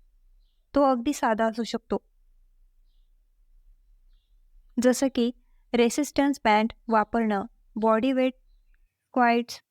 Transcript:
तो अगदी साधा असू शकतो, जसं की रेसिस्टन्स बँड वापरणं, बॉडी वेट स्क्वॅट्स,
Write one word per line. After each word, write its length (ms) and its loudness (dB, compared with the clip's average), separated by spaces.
तो 100 4
अगदी 280 0
साधा 340 0
असू 180 -4
शकतो, 380 -6
जसं 380 2
की 160 -2
रेसिस्टन्स 720 0
बँड 280 2
वापरणं, 560 -2
बॉडी 360 2
वेट 200 0
स्क्वॅट्स, 1300 -4